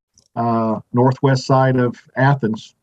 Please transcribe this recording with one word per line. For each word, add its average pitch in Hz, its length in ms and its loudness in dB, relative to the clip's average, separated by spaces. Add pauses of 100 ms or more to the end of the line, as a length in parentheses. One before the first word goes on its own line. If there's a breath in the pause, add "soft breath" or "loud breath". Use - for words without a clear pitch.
(360)
uh, 113 440 -2 (120)
northwest 131 540 0
side 131 300 2
of 123 200 0 (200)
Athens. 131 680 -2